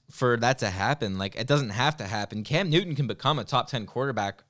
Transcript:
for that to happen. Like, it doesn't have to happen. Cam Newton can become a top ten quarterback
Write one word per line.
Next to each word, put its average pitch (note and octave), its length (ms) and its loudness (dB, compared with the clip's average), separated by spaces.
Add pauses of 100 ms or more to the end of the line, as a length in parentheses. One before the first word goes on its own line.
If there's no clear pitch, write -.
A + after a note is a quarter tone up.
(100)
for B2 280 4
that A#2+ 200 4
to G#2 120 0
happen. G2 480 -2
Like, F#2+ 180 -6
it A#2 100 -4
doesn't C#3+ 240 4
have B2+ 280 0
to A2+ 60 -8
happen. G#2 400 -6
Cam F3 240 0
Newton D#3 280 2
can C#3 100 0
become C3+ 320 0
a G#2+ 60 -6
top B2 240 0
ten A2 180 -6
quarterback A2 640 -4